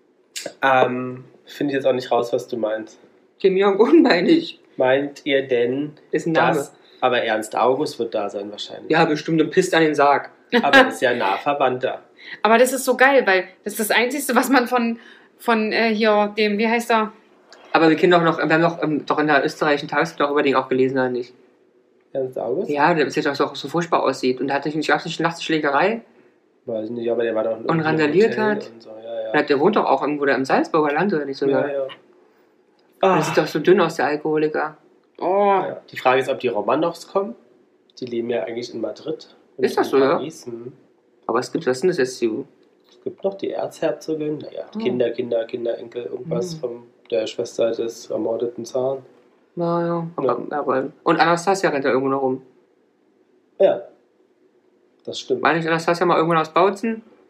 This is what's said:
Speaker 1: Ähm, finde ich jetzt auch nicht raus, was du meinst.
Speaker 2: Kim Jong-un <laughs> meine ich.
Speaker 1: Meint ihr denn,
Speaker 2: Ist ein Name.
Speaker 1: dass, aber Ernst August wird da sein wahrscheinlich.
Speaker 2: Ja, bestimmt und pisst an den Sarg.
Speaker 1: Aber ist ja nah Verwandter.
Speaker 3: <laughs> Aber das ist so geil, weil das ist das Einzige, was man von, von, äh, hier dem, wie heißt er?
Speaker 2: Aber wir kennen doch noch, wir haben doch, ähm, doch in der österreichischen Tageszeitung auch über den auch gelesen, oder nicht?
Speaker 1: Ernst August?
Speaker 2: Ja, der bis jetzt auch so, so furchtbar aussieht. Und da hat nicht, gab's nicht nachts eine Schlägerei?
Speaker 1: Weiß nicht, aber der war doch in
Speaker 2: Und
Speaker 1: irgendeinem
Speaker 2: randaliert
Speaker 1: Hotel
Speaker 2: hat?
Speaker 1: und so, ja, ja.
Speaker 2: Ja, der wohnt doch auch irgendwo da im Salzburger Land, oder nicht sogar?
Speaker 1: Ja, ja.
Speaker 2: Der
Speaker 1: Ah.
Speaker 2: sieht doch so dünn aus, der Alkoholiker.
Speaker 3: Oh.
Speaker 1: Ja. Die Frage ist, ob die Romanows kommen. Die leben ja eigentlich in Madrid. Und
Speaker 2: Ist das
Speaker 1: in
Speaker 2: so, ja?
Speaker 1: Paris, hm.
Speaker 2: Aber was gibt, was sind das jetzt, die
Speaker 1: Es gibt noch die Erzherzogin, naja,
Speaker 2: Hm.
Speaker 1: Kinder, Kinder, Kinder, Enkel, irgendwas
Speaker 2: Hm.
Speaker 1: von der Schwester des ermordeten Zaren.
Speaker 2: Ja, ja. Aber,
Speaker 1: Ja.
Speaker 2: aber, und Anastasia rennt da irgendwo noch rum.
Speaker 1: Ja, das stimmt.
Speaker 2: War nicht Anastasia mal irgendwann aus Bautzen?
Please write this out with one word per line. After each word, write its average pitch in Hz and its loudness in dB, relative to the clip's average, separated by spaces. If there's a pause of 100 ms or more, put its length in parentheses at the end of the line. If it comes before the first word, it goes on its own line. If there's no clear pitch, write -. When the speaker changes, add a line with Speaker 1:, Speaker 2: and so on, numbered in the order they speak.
(600)
Speaker 1:
Ähm, 127 0 (200)
finde 143 -6
ich - 0
jetzt 135 -2
auch 131 4
nicht - -4
raus, 120 0
was 127 -4
du 123 -8
meinst. 110 -6 (400)
Speaker 2:
Kim 190 4
Jong-un 202 6
<laughs> - 10
meine 180 4
ich. - 2 (180)
Speaker 1:
Meint 139 0
ihr 135 0
denn, 131 0 (180)
Speaker 2:
Ist 156 -2
ein 160 0
Name. 131 2
Speaker 1:
dass, - -6 (260)
aber 120 2
Ernst 110 -2
August 131 0
wird 117 -4
da 104 -4
sein 104 -10
wahrscheinlich. - -8
Speaker 2:
Ja, 160 4
bestimmt 156 0
und 147 0
pisst 185 0
an 165 4
den 156 2
Sarg. 143 2 (320)
Speaker 1:
Aber 254 6
ist - -6
ja 123 4
nah 98 -2
Verwandter. 127 -2 (220)
Speaker 3:
<laughs> - -18
Aber 220 6
das 254 4
ist 262 -4
so 254 2
geil, 262 6
weil 185 2 (180)
das 208 -8
ist 214 -2
das - 2
Einzige, 247 0
was 254 2
man 247 4
von, 233 0 (380)
von, 214 0
äh, 226 0
hier 208 2
dem, 208 0
wie 226 0
heißt 233 0
er? 220 2 (640)
Speaker 2:
Aber 160 6
wir 156 4
kennen 180 4
doch 170 6
noch, 165 2
wir 151 0
haben 160 4
doch, 165 0
ähm, 151 -2
doch - -2
in 147 0
der 147 4
österreichischen 151 -2
Tageszeitung 151 -2
auch 147 -2
über 143 2
den 135 2
auch 131 0
gelesen, 131 2
oder 127 0
nicht? 123 -8 (800)
Speaker 1:
Ernst 131 -6
August? 135 -4
Speaker 2:
Ja, 147 2
der 151 0
bis 113 -6
jetzt 151 -2
auch 139 -4
so, 139 -2
so - -12
furchtbar 165 -2
aussieht. 127 -2
Und 135 -4
da 135 -2
hat 143 -4
nicht, 156 -6
gab's - 0
nicht 165 -8
nachts 165 -2
eine - -12
Schlägerei? 156 0 (640)
Speaker 1:
Weiß 110 -6
nicht, 117 -4
aber 117 0
der 113 -2
war 110 0
doch 113 -2
in 107 -6
Speaker 2:
Und 113 -10
Speaker 1:
irgendeinem 160 0 (140)
Speaker 2:
randaliert 165 4
Speaker 1:
Hotel 214 -2 (120)
Speaker 2:
hat? - -10
Speaker 1:
und - -20
so, - -20 (140)
ja, 113 -8
ja. - -8
Speaker 2:
Ja, 147 2
der 139 2
wohnt 196 4
doch - 0
auch 135 2
irgendwo 143 -2
da 135 2
im 131 -2
Salzburger 156 0
Land, 180 0
oder 147 -2
nicht 139 -8
sogar? 135 0
Speaker 1:
Ja, 143 -6
ja. 135 -4 (1120)
Speaker 2:
Der 196 4
Speaker 1:
Ah. 170 4
Speaker 2:
sieht 151 0
doch 160 2
so - -2
dünn 175 6
aus, 165 0
der 131 0
Alkoholiker. 151 -2 (420)
Speaker 3:
Oh. - -4
Speaker 1:
Ja. 196 2 (100)
Die 127 -16
Frage 131 4
ist, 131 -4
ob 127 -2
die 123 -2
Romanows 120 -2
kommen. 202 -4 (640)
Die 127 -10
leben 117 -6
ja 117 -2
eigentlich 117 -10
in 117 -8
Madrid. - -10 (200)
Und - -6
Speaker 2:
Ist - 0
das 202 0
Speaker 1:
in - -8
Speaker 2:
so, 139 4
ja? 139 4
Speaker 1:
Paris, - -8
hm. 120 -14 (540)
Speaker 2:
Aber 113 0
was 127 -6
gibt, - -4
was 127 0
sind 185 2
das 165 -2
jetzt, 127 -2
die 117 0 (600)
Speaker 1:
Es - -20
gibt - -12
noch 196 -2
die - -8
Erzherzogin, 151 -6
naja, - -12 (100)
Speaker 2:
Hm. 214 -8
Speaker 1:
Kinder, 123 0
Kinder, 117 -4
Kinder, 117 -6
Enkel, 117 -12
irgendwas 170 -6
Speaker 2:
Hm. 156 -14
Speaker 1:
von 120 -10 (280)
der 110 -2
Schwester 107 -2
des - -8
ermordeten 113 -4
Zaren. 131 -4 (520)
Speaker 2:
Ja, 170 -2
ja. 170 -4
Aber, - -2
Speaker 1:
Ja. 147 -4
Speaker 2:
aber, 131 -2 (140)
und 165 2
Anastasia 165 0
rennt 139 -4
da 139 0
irgendwo 135 0
noch 139 0
rum. 131 -2 (1160)
Speaker 1:
Ja, - 4 (1200)
das - -10
stimmt. 127 -4
Speaker 2:
War 139 2
nicht 160 -2
Anastasia 170 0
mal 165 2
irgendwann 160 2
aus 156 -4
Bautzen? 202 0 (280)